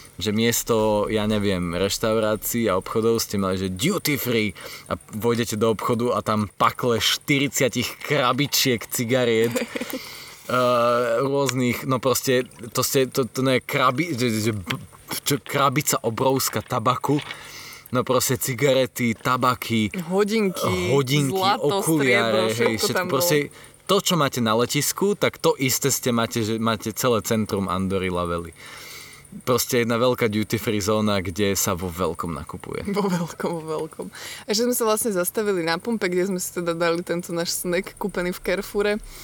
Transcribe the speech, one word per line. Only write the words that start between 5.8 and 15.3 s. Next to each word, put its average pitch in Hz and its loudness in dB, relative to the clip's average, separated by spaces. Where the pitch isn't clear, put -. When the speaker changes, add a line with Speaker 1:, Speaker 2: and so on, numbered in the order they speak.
Speaker 1:
a 101 0
tam 107 0
pakle 120 0
štyridsať 135 0
krabičiek 131 2
cigariet, 120 2
<laughs> 123 -2
eh, 131 -2
rôznych, 135 0
no 131 0
proste, 127 2
to - -2
ste, 131 2
to, 123 0
to 127 -4
nie 131 4
je 123 0
krabi-, 135 2
že, 123 0
že 110 0
b-, 107 -4
čo, - -2